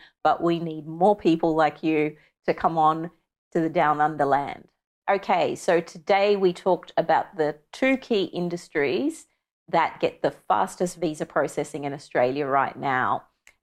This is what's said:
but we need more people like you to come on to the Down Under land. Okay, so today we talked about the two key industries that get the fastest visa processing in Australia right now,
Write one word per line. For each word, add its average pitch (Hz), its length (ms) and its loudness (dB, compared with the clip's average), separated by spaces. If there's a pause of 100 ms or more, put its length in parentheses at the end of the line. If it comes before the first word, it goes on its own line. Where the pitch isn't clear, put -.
(220)
but - 180 2
we 170 200 0
need 156 260 -8
more 165 300 2
people 165 400 2
like 151 260 2
you 151 340 0 (300)
to 170 80 0
come 165 240 0
on 160 320 2 (420)
to 175 80 0
the 160 80 0
Down 151 320 2
Under 151 240 0
land. 139 440 -2 (420)
Okay, 180 460 0
so 170 240 2
today 196 560 0
we 190 160 2
talked - 440 -2
about 165 400 0
the 156 200 -2 (160)
two 262 240 2
key 214 300 -2
industries 175 1000 -4 (440)
that 165 280 0
get - 240 -2
the 147 80 0
fastest 190 680 -2
visa 160 280 -4
processing 147 560 -4
in 143 100 -6
Australia 135 540 -2
right 135 320 0
now, 127 460 -2 (380)